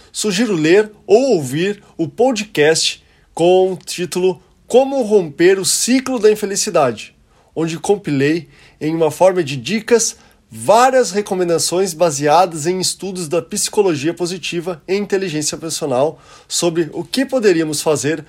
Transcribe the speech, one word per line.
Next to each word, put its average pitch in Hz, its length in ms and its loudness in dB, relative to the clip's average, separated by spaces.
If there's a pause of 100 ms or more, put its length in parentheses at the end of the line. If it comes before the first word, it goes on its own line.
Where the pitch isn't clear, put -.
(120)
sugiro 208 420 -2
ler 175 380 2 (160)
ou 247 260 4
ouvir 165 500 -2 (140)
o 165 100 -2
podcast 180 960 0 (300)
com 185 400 2
o - 40 -6
título 180 640 -4 (260)
Como 269 340 2
Romper 190 580 2
o 185 60 -4
Ciclo 262 540 0
da 214 120 6
Infelicidade, 190 840 -2 (380)
onde 160 260 -4
compilei, 160 680 -2 (320)
em 156 160 -4
uma 160 140 0
forma 180 340 2
de 143 140 -6
dicas, 208 600 -2 (340)
várias 220 600 2
recomendações 180 840 -2
baseadas 156 720 0
em 185 140 -2
estudos 185 480 -6
da 165 120 -2
psicologia 170 760 -2
positiva 170 720 -6
e 185 80 -2
inteligência 190 600 -4
emocional 151 640 -2 (280)
sobre 170 440 -2
o 170 120 -8
que - 200 -4
poderíamos 185 600 0
fazer 151 460 -2